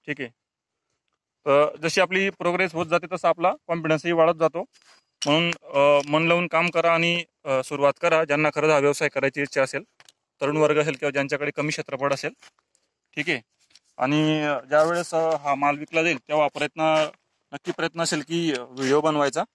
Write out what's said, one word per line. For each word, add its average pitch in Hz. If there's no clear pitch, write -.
ठीक 147
आहे, 127
तर 147
जशी 160
आपली 190
progress 180
होत 170
जाते 170
तसा 175
आपला 170
कॉन्फिडन्सही 165
वाढत 165
जातो. 160
म्हणून, 165
अ, 143
मन 151
लावून 170
काम 165
करा 170
आणि, 170
अ, 131
सुरुवात 143
करा. 165
ज्यांना 151
खरंच 151
हा 151
व्यवसाय 143
करायची 139
इच्छा 143
असेल, 139
तरुण 143
वर्ग 151
असेल 147
किंवा 143
ज्यांच्याकडे 139
कमी 147
क्षेत्रफळ 143
असेल. 147
ठीक 151
आहे, 143
आणि, 151
अ, 147
ज्यावेळेस, 156
अ, 160
हा 143
माल 143
विकला 160
जाईल 165
तेव्हा 151
प्रयत्न, 147
नक्की 147
प्रयत्न 165
असेल 156
की, 165
अ, 127
व्हिडिओ 131
बनवायचा. 151